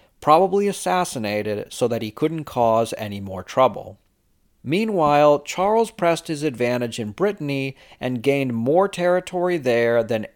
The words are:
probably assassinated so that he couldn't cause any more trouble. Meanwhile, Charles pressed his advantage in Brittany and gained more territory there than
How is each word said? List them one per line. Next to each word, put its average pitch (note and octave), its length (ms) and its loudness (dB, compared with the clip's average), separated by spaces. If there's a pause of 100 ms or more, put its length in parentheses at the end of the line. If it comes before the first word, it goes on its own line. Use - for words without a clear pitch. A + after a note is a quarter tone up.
(200)
probably F#3 480 4
assassinated G#2+ 1040 -4
so - 160 0
that A2+ 140 -4
he G#2+ 100 -6
couldn't D#3 320 -4
cause A2+ 540 2
any G2+ 240 -8
more F#2 220 -10
trouble. G#2+ 540 0 (640)
Meanwhile, D3+ 840 4
Charles G#3+ 480 0
pressed E3 360 -2
his D3+ 160 -6
advantage B2 560 -2
in G#2+ 120 -6
Brittany C#3+ 680 -4 (240)
and B2+ 220 -4
gained C#3 300 0
more D3 360 2
territory F3+ 680 -2
there A#2 460 2
than A2 320 -4